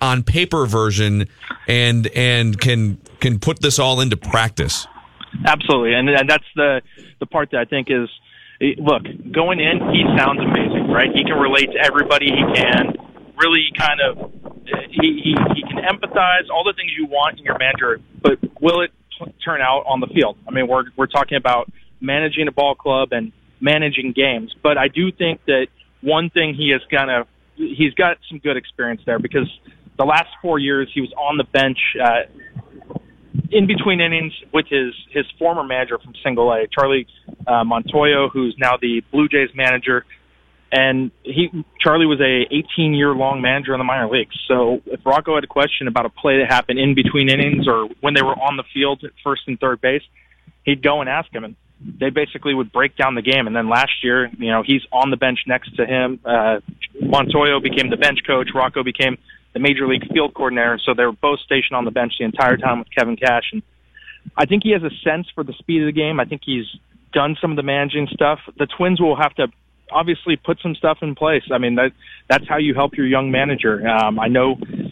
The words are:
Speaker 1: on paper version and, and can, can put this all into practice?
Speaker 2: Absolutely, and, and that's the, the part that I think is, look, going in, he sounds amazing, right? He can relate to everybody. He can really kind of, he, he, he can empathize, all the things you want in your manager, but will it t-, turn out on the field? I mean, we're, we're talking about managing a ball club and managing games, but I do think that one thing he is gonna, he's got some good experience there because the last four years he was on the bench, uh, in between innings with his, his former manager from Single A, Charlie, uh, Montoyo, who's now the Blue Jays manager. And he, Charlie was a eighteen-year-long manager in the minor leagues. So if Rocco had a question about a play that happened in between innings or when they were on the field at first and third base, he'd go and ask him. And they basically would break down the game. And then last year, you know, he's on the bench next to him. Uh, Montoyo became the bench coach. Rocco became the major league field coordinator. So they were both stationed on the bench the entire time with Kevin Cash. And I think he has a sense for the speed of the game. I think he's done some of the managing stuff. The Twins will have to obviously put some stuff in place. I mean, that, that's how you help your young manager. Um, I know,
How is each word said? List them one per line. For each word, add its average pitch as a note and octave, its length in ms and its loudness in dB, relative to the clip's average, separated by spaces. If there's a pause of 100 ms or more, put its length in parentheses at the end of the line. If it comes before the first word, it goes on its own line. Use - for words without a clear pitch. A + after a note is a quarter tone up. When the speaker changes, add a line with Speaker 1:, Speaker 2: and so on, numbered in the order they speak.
Speaker 1:
on B2+ 220 2
paper E3 420 0
version G#2 600 0 (400)
and, A#2+ 400 2
and A#2+ 520 0
can, A2+ 400 0 (200)
can B2 200 0
put D#3+ 220 -2
this C#3+ 180 2
all C3 220 2
into B2 160 0
practice? - 680 -2 (580)
Speaker 2:
Absolutely, C3+ 500 2
and, B2+ 140 2
and C#3 220 4
that's D3+ 160 2 (100)
the, C#3+ 260 2 (380)
the C#3 60 -8
part D3 260 -2
that C3+ 80 -2
I A#2+ 60 0
think C3 240 -4
is, B2 180 0 (680)
look, D3 260 0 (280)
going E3+ 280 0
in, D#3+ 200 0 (120)
he - 140 4 (120)
sounds C#3 220 2
amazing, - 500 0
right? C3+ 240 2
He C#3+ 120 0
can D#3 120 0
relate C#3 360 2
to D3+ 40 -2
everybody. C#3+ 500 2
He C3+ 340 2
can B2 340 2 (400)
really D#3+ 320 2 (100)
kind D3+ 220 0
of, C3+ 320 -2 (340)
he, D3+ 580 0
he, D3+ 120 2 (200)
he D3 80 -2
can - 200 -8
empathize, F#3 640 0
all E3 140 -2
the G3 100 0
things F3+ 240 -8
you D#3 100 -4
want C#3+ 320 -2
in D3+ 40 -18
your C#3 140 -4
manager, C3 420 0 (220)
but C#3 180 4 (220)
will E3+ 200 4
it F3 100 -2 (280)
t-, E3 140 -14 (100)
turn D#3 180 -4
out C3+ 260 2
on C3 120 0
the B2+ 80 -4
field? B2+ 300 0 (100)
I A#2 40 -12
mean, B2+ 180 0
we're, B2+ 160 0 (100)
we're C3+ 120 0
talking C#3+ 300 -2
about B2 320 0 (300)
managing D3+ 480 -2
a C#3+ 60 -4
ball C#3+ 220 2
club C3+ 360 0
and A2+ 220 -4 (260)
managing C#3 540 0
games, B2 500 -2
but D3 140 2
I C3+ 100 2
do F3 240 -2
think E3+ 360 -4
that C3 200 2 (320)
one D#3 300 0
thing D#3 240 0
he C#3+ 180 0
is C3 180 2
gonna, C3 360 0 (300)
he's D3 400 -2
got F3 240 2 (100)
some D#3+ 100 -14
good C#3+ 160 -2
experience A#2+ 500 -6
there A#2 140 0
because B2 320 -2 (460)
the C3+ 80 0
last D3+ 240 2 (120)
four E3 180 0
years C#3 340 -2
he C#3+ 80 -4
was B2 160 -8
on D3 180 -2
the C#3+ 80 0
bench, C3+ 360 0 (220)
uh, A#2 200 2 (1300)
in G3+ 160 4
between F#3 320 0
innings E3 340 0 (200)
with D3+ 160 2
his, C3 240 -2 (180)
his C#3+ 140 -2 (120)
former E3 260 0
manager B2+ 360 -4
from A#2+ 140 -20 (100)
Single A#2+ 280 2
A, A2+ 160 0
Charlie, C3+ 380 0 (400)
uh, A#2 180 2
Montoyo, C#3 680 2
who's B2 260 -2
now B2+ 200 2
the A#2+ 240 -2 (100)
Blue D3 160 2
Jays C#3+ 260 2
manager. B2+ 520 0 (640)
And C3 400 2 (120)
he, D#3 260 -2 (300)
Charlie E3 260 4
was D3+ 140 2
a C3 340 2
eighteen-year-long C#3+ 880 0
manager C3+ 320 0
in B2+ 60 0
the C3 40 -2
minor B2+ 260 -2
leagues. A#2 260 -2 (120)
So B2 380 2
if G2+ 200 -10
Rocco D3+ 300 2
had C#3+ 80 0
a C#3 40 -10
question C#3+ 400 -2
about A#2+ 180 0
a A2+ 40 -6
play C3+ 300 0
that B2 120 0
happened B2 280 0
in C3+ 160 2
between C3+ 340 2
innings C#3 380 0
or A2+ 200 2 (140)
when D3 120 0
they C#3 80 4
were C3+ 120 2
on C#3 240 -2
the C3 60 -6 (100)
field C#3 300 -2
at D3 80 -14 (120)
first C#3 240 -4
and B2+ 120 -6
third B2+ 220 -2
base, C3 220 0 (600)
he'd C#3+ 180 0
go D3 200 2
and C3 80 -4
ask D#3 240 -4
him. A2+ 100 -10
And A2 120 -14 (440)
they C3+ 100 0
basically C#3+ 440 -2
would B2+ 180 -4
break C3+ 240 0
down C3+ 200 0
the A#2 60 -4
game. B2+ 260 0
And A2 80 -4
then A2+ 140 -2
last C3 340 0
year, B2 340 0
you A#2 120 -4
know, A2+ 160 2
he's C3+ 160 2 (100)
on C3 200 0
the C3 60 0
bench B2+ 280 0
next B2+ 300 -4
to A#2+ 100 -2
him. B2+ 400 -2
Uh, A2 360 0 (400)
Montoyo C#3 600 2
became C3 280 -2
the A2+ 80 -2
bench C#3+ 280 0
coach. C3 300 -2
Rocco C3 260 0
became B2+ 360 -2 (360)
the A#2+ 80 -6
major C3+ 260 0
league B2+ 240 -2
field D3+ 220 0
coordinator. A#2+ 520 -2
So C3 80 2
they A#2+ 120 2
were A#2+ 80 0
both C#3+ 260 -2
stationed C3+ 380 -2
on A#2+ 80 -2
the A2+ 60 -6
bench A#2+ 280 -2
the A#2+ 60 -4
entire B2+ 320 2
time A#2+ 220 -2
with A#2 140 -12
Kevin A#2 220 0
Cash. A#2+ 280 0 (100)
And D#3 100 -6 (720)
I D3 100 2
think F#3+ 180 2
he G#3+ 80 2
has F#3+ 120 2
a D#3 60 -4 (120)
sense E3+ 320 -2
for D#3 120 -6
the C3 80 -12
speed E3 280 -2
of D3+ 40 0
the D3+ 80 -2
game. D#3 260 -2
I B2 60 0
think C3+ 180 -10
he's B2 220 -4 (480)
done D3 260 0
some E3 120 -2
of D3+ 40 -4
the C#3+ 80 -2
managing C#3+ 480 -2
stuff. D3 280 0 (180)
The C#3+ 100 0
Twins F3+ 320 0
will D#3+ 160 4
have D3 200 0
to C3+ 120 0 (420)
obviously E3 460 -2
put - 260 -4
some E3 140 -4
stuff D#3+ 260 0
in D3+ 140 -6
place. D#3 280 0 (100)
I B2+ 40 2
mean, A#2+ 180 0
that, C3 160 2 (360)
that's C#3 220 2
how D3+ 80 0
you D3+ 160 0
help C#3 240 0
your C#3 100 0
young C3+ 240 0
manager. B2 560 0
Um, A2 320 2
I A2 80 0
know, B2+ 300 2 (340)